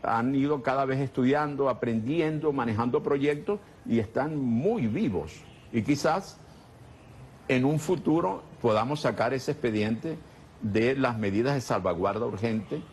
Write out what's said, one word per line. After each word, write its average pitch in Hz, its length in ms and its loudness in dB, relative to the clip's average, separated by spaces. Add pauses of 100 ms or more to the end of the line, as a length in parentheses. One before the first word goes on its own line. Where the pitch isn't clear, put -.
han 117 320 0
ido 139 280 0
cada 135 220 0
vez 131 140 0
estudiando, 139 720 0
aprendiendo, 147 800 0
manejando 120 500 0
proyectos, 147 560 0 (280)
y 113 140 2
están 139 380 -2
muy 135 480 2
vivos. 104 540 -2 (320)
Y 113 80 2
quizás 156 560 0 (1120)
en 127 160 2
un 151 160 2
futuro 170 640 0 (180)
podamos 120 400 2
sacar 117 320 0
ese 135 200 -2
expediente 113 680 0 (420)
de 110 340 2
las 127 220 0
medidas 110 380 2
de 131 80 0
salvaguarda 98 640 0
urgente 113 560 -4 (100)